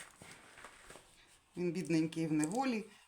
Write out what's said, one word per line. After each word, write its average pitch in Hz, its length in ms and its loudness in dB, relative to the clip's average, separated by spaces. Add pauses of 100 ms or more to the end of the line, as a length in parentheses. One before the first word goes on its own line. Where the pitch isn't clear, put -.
(1600)
Він 175 140 0
бідненький 160 560 2
в 151 60 2
неволі. 208 520 2 (220)